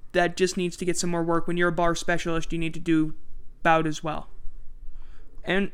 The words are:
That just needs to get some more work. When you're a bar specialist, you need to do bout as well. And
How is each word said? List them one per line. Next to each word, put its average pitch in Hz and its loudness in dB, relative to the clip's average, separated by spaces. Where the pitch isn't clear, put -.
That 175 2
just 180 2
needs 180 -2
to 185 -6
get 170 2
some 180 0
more 170 2
work. 165 2
When 175 0
you're 175 4
a 170 2
bar 170 2
specialist, 165 0
you 165 0
need 165 -2
to 165 -4
do 156 2
bout 160 4
as 151 -4
well. 156 -6
And 190 0